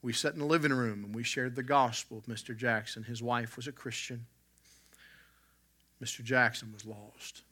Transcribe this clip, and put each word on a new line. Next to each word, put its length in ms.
we 120
sat 200
in 60
the 60
living 260
room, 320
and 100
we 100
shared 320
the 80
gospel 540
with 100
Mister 260
Jackson. 500
His 180
wife 360
was 100
a 60
Christian. 520
Mister 240
Jackson 480
was 140
lost. 560